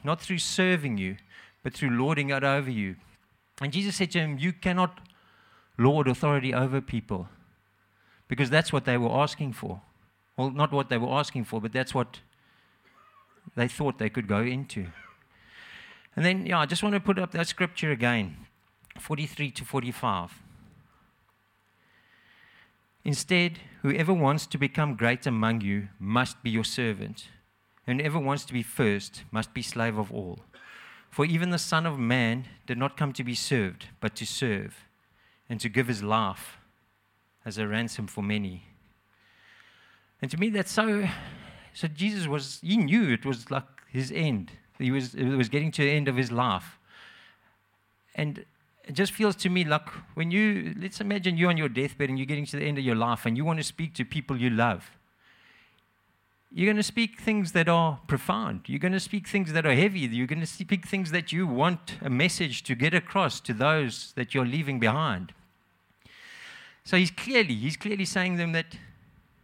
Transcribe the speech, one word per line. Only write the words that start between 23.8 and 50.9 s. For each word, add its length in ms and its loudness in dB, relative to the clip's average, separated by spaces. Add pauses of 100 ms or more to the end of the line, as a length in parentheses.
whoever 320 2
wants 340 4
to 100 -4
become 380 0
great 300 2
among 360 2
you 260 -2 (120)
must 440 0
be 60 -2
your 140 0
servant, 640 -4 (580)
and 120 0
whoever 200 0
wants 260 -2
to 80 -8
be 100 0
first 680 -2
must 220 -4
be 80 -6
slave 360 -2
of 140 -4
all. 280 -8 (680)
For 160 0
even 240 2
the 80 2
Son 280 0
of 140 -2
Man 460 2 (220)
did 100 -4
not 180 -2
come 180 0
to 100 -6
be 120 -4
served, 520 -2 (120)
but 180 -4
to 80 -8
serve, 600 -4 (640)
and 100 -6
to 80 -2
give 200 0
his 160 -2
life 540 -2 (880)
as 140 -10
a 100 -2
ransom 400 -4
for 140 -8
many." 420 -4 (1600)
And 80 -4
to 80 -6
me, 120 2
that's 220 -2
so, 380 2 (640)
so 140 -4
Jesus 400 -2
was, 340 -4
he 160 2
knew 320 4
it 160 0
was 240 -4
like 160 -4 (240)
his 220 -4
end. 400 0 (260)
He 140 0
was, 240 -2
it 100 0 (100)
was 140 2
getting 220 0
to 100 -2
the 80 4
end 180 2
of 80 2
his 160 0
life. 460 0 (1400)
And 320 -4 (380)
it 100 -12
just 200 0
feels 240 2
to 120 0
me 140 2
like 260 2 (240)
when 160 -2
you, 480 2
let's 240 -8